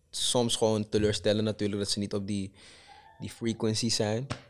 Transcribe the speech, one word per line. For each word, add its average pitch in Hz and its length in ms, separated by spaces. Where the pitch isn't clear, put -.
soms - 460
gewoon 110 340
teleurstellend 107 560
natuurlijk 104 360
dat 101 80
ze - 100
niet 101 140
op 98 140
die, 101 240
die 107 100
frequency 113 600
zijn. 113 380